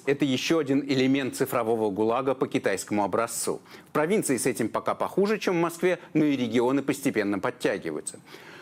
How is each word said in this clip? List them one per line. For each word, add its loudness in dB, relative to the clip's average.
это 0
еще 0
один 2
элемент 2
цифрового 0
гулага 0
по -2
китайскому 0
образцу. -2
В -20
провинции 2
с -2
этим 0
пока -2
похуже, 0
чем 0
в 2
Москве, 0
но 4
и 2
регионы 2
постепенно 0
подтягиваются. -4